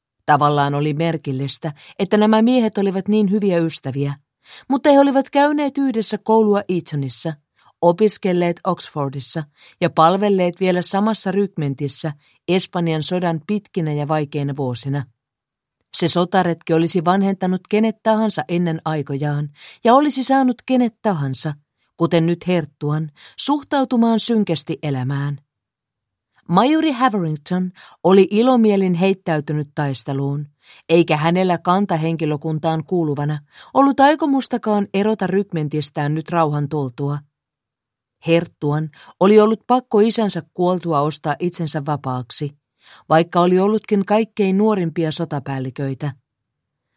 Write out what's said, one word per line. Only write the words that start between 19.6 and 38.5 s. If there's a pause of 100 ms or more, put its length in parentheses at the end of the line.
ja
olisi
saanut
kenet
tahansa, (420)
kuten
nyt
herttuan, (280)
suhtautumaan
synkästi
elämään. (1080)
Majuri
Haverington (320)
oli
ilomielin
heittäytynyt
taisteluun, (420)
eikä
hänellä
kantahenkilökuntaan
kuuluvana (360)
ollut
aikomustakaan
erota
rykmentistään
nyt
rauhan
tultua. (1080)
Herttuan (300)